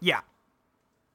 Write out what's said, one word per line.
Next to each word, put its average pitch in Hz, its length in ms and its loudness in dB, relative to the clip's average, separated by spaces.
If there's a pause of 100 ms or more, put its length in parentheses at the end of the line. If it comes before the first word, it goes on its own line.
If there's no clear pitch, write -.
Yeah. 160 200 0 (960)